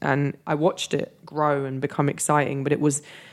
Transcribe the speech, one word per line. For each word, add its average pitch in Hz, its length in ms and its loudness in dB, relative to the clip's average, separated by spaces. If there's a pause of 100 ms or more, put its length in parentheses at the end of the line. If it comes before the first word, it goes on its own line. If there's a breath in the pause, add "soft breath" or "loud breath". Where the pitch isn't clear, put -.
and 143 340 0 (120)
I 156 80 -2
watched - 380 -2
it - 220 -2 (100)
grow 147 400 0
and 135 140 -6
become 143 300 0
exciting, 139 540 0
but 139 100 2
it - 60 0
was, 147 240 2 (300 loud breath)